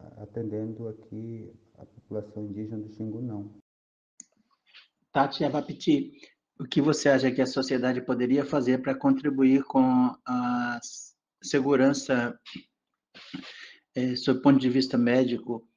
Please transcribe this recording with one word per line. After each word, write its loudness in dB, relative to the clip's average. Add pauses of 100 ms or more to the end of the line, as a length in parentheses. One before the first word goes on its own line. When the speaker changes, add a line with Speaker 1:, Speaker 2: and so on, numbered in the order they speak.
(180)
Speaker 1:
atendendo -8
aqui -14 (260)
a -20
população -12
indígena -8
do -12
Xingu, -8
não. -10 (1600)
Speaker 2:
Tati 0
e 2
Avapiti, -2 (460)
o -10
que 0
você 2
acha 4
que 0
a 2
sociedade -2
poderia 0
fazer 0
pra -2
contribuir 4
com 4 (120)
a -4
s-, -18 (280)
segurança, 2 (1600)
é, -2
sob 2
o -6
ponto 6
de 2
vista 2
médico, 0 (100)